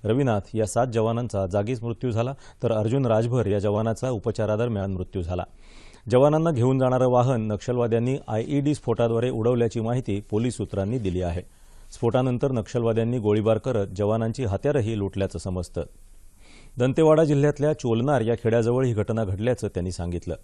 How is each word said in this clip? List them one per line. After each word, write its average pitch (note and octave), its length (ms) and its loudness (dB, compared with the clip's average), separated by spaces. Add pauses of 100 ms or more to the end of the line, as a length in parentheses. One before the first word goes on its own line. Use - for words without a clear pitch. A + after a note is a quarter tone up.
रविनाथ A2+ 360 0 (140)
या A2 120 0
सात A#2+ 220 0
जवानांचा A2+ 600 -2
जागीच G#2 360 -2
मृत्यू A#2 280 -4
झाला, A#2+ 220 -2 (300)
तर A#2 80 0
अर्जुन A2+ 340 2
राजभर A#2 420 2
या G2+ 120 2
जवानाचा G#2+ 500 0
उपचारादरम्यान G#2+ 840 -2
मृत्यू F#2 300 -6
झाला. F2+ 220 -4 (680)
जवानांना D3 420 4
घेऊन C3 280 2
जाणारं B2+ 280 2
वाहन B2 340 4
नक्षलवाद्यांनी A#2+ 760 0 (100)
आयईडी C#3 480 0
स्फोटाद्वारे A#2 540 0
उडवल्याची A#2 500 0
माहिती A2+ 400 -2
पोलीस A2+ 380 -2
सूत्रांनी G2 400 -4
दिली F#2 240 -2
आहे. F2 200 -4 (520)
स्फोटानंतर B2+ 580 0
नक्षलवाद्यांनी A#2 680 0
गोळीबार G#2+ 400 2
करत G#2+ 300 -2
जवानांची G#2+ 560 -2
हत्यारंही A2+ 540 0
लुटल्याचं G2 420 -4
समजतं. F2+ 440 -6 (920)
दंतेवाडा D#3 460 4
जिल्ह्यातल्या D3 500 2
चोलनार B2 480 0
या A2+ 140 0
खेड्याजवळ A#2+ 500 2
ही A#2+ 80 0
घटना A2 300 -2
घडल्याचं G#2 440 -2
त्यांनी F#2 240 -4
सांगितलं. F2 520 -6